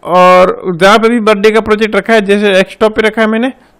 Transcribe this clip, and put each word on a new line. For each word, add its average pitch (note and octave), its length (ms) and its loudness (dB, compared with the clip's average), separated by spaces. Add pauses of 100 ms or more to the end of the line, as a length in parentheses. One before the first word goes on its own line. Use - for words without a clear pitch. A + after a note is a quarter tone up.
और F3+ 760 2
जहाँ G3+ 180 2
पे A3+ 100 0
भी A#3+ 100 -2
बर्थडे G#3+ 320 0
का A3 100 0
प्रोजेक्ट G#3+ 340 -2
रखा G#3 180 -2
है, A3 80 2
जैसे G3+ 300 0
डेस्कटॉप G3 440 -2
पे A3+ 60 -4
रखा A3 200 -2
है A3 60 0
मैंने, A3+ 220 -2 (300)